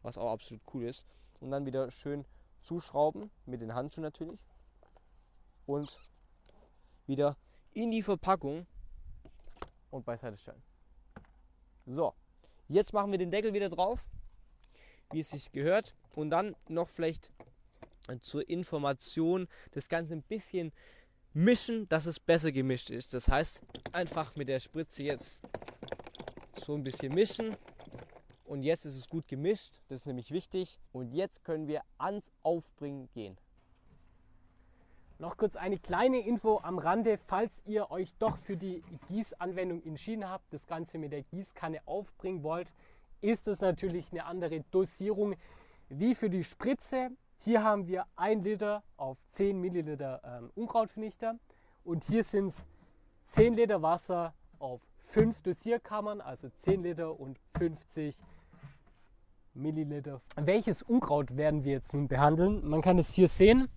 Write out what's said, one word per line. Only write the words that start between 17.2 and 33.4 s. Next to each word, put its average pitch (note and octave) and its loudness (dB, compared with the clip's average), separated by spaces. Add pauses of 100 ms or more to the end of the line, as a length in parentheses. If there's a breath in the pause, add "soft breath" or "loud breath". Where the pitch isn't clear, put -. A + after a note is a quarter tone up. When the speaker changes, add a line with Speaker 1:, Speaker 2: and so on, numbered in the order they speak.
Speaker 1:
zur - -6
Information E3 -2 (240 loud breath)
das - -8
Ganze E3 -4
ein D#3 -8
bisschen F#3 -6 (580 soft breath)
mischen, A3 4
dass D#3+ 0
es E3 -6
besser D#3+ 4
gemischt C3 0
ist. A#2+ -8
Das B2 4
heißt, D3 2 (300)
einfach E3+ -4
mit C3+ -4
der C3 0
Spritze - -8
jetzt - -6 (1120)
so D3 -6
ein D3 -4
bisschen C3 -6
mischen. G#3+ 0 (960)
Und C#3 -6
jetzt E3 0
ist C#3 -10
es B2+ -10
gut D#3+ -6
gemischt, D#3+ -2 (100)
das C3 -10
ist - -18
nämlich B2+ -8
wichtig. F#3 -6 (120)
Und B2+ -10
jetzt F#3 -4
können D#3 -4
wir D3+ -4 (160)
ans G3 -6 (100)
Aufbringen C#3+ -4
gehen. G2+ -10 (1800 soft breath)